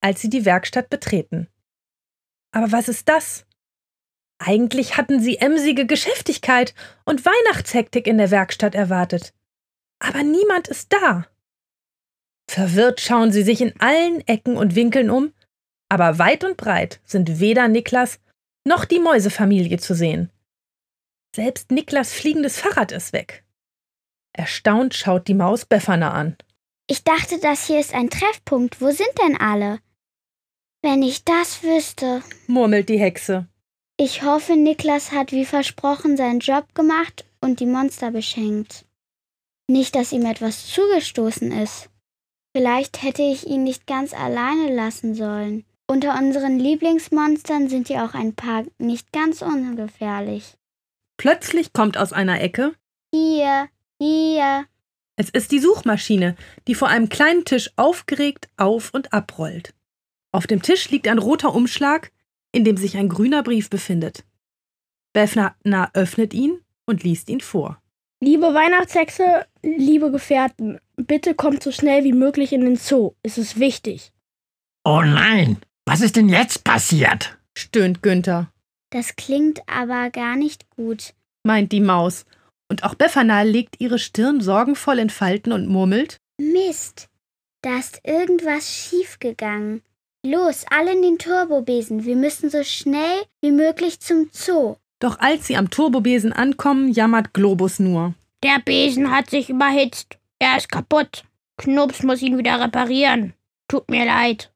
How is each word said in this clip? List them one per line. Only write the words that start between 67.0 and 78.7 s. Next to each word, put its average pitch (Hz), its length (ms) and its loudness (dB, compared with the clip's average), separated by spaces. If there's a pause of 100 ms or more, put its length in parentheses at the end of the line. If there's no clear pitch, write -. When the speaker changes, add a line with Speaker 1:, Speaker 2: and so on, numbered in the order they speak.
Speaker 1:
liest 170 280 -4
ihn 254 100 -4
vor. - 420 -6 (400)
Speaker 3:
„Liebe 302 320 4
Weihnachtshexe, 349 880 2 (180)
liebe 302 500 2
Gefährten, 262 640 -2 (160)
bitte 302 400 0
kommt 285 300 0
so 269 80 -4
schnell 285 320 2
wie 269 80 2
möglich 277 400 2
in 269 80 2
den 247 160 2
Zoo. 240 380 0 (100)
Es 220 140 -8
ist 214 200 -6
wichtig.“ - 540 -2 (720)
Speaker 4:
„Oh 151 180 4
nein, 151 540 4 (280)
was 160 160 0
ist 220 140 2
denn 220 140 6
jetzt 190 340 2
passiert?“, 156 720 2 (200)
Speaker 1:
stöhnt 185 480 0
Günther. 180 480 0 (380)